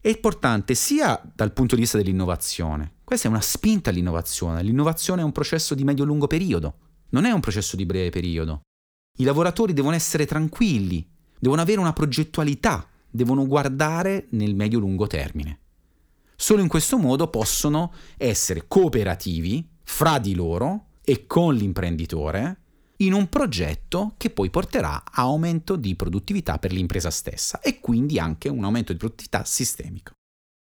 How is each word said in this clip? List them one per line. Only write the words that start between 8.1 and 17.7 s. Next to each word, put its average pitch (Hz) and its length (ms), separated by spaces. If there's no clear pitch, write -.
periodo. 80 500
I 131 60
lavoratori 170 480
devono 143 240
essere 156 300
tranquilli, 147 840
devono 139 220
avere 196 200
una 170 120
progettualità, 151 960
devono 127 380
guardare 151 840
nel 104 240
medio-lungo 101 520
termine. 73 540
Solo 214 260
in 175 60
questo 165 300
modo 151 300
possono 151 640